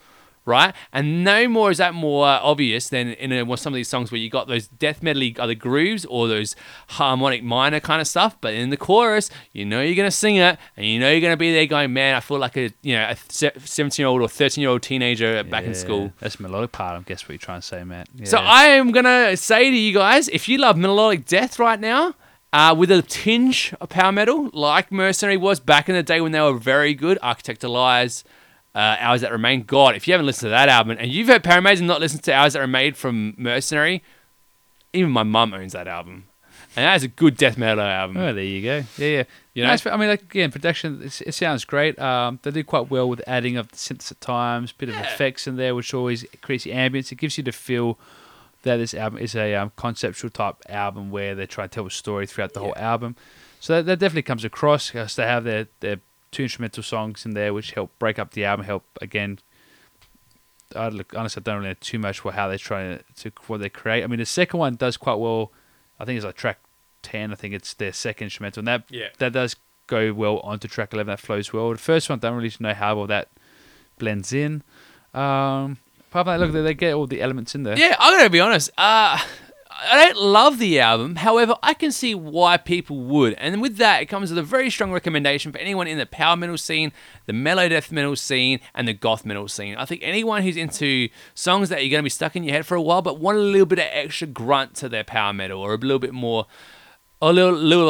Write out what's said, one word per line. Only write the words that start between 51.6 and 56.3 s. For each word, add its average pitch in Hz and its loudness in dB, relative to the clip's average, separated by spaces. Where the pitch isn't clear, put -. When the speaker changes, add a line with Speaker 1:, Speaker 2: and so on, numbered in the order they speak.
Speaker 2:
to 95 -10
tell 104 -10
a 92 -14
story 101 -8
throughout 98 -8
the 98 -12
whole 101 -6
Speaker 1:
Yeah. 113 -6
Speaker 2:
album. 117 -6
So 160 -2
that, 165 0
that 180 0
definitely 165 -2
comes 113 -6
across 147 0
'cause 113 -10
they 123 -2
have 120 0
their, 110 -4
their 101 -6